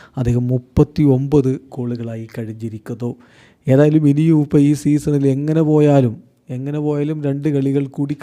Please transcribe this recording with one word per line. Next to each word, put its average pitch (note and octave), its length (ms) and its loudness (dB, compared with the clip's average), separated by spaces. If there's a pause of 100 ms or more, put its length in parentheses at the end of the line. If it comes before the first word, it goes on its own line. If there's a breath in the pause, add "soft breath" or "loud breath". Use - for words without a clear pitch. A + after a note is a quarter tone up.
(160 loud breath)
അദ്ദേഹം B2 300 0
മുപ്പത്തിയൊമ്പത് C3+ 1120 0 (100)
ഗോളുകളായി A2+ 580 -8 (100)
കഴിഞ്ഞിരിക്കുന്നു. A2+ 760 -10 (520 soft breath)
ഏതായാലും D3+ 400 4
ഇനിയും D#3 340 4
ഇപ്പോൾ C#3+ 160 0
ഈ C#3+ 140 4
സീസണിൽ D3 540 0
എങ്ങനെ D3 360 0
പോയാലും, D3 600 2 (280)
എങ്ങനെ C#3 280 -8
പോയാലും D3 460 -4
രണ്ട് C#3+ 240 -4
കളികൾ C#3 380 0
കൂടി C#3+ 360 -6